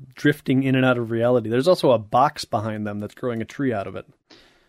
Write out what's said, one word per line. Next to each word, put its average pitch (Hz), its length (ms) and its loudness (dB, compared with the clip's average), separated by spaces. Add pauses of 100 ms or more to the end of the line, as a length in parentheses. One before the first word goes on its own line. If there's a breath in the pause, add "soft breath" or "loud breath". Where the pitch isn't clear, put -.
(140)
drifting 147 480 0
in 131 140 2
and 131 80 2
out 127 140 2
of 117 120 -6
reality. 117 400 0
There's 131 160 0
also 175 240 4
a 113 80 4
box 120 460 0
behind 107 420 -4
them 104 140 -8
that's 104 140 -10
growing 117 280 -6
a 104 40 -10
tree 135 260 -4
out 98 160 -4
of 98 80 -12
it. - 100 -14 (640 soft breath)